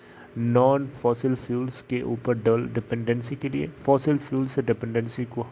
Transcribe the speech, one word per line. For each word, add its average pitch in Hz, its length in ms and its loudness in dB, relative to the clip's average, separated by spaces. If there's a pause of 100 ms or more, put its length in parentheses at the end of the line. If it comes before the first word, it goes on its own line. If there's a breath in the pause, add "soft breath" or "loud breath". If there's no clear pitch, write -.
(380 loud breath)
नॉन 127 500 4
फॉसिल 123 480 0
fuels 123 460 -4
के 123 200 -4
ऊपर 120 320 -2
डल-, 117 400 2
dependency 117 640 -2
के 139 140 -6
लिए, 143 180 -4
fossil 139 500 2
fuel 135 300 -2
से 131 140 -2
dependency 117 640 -2
को 117 260 -6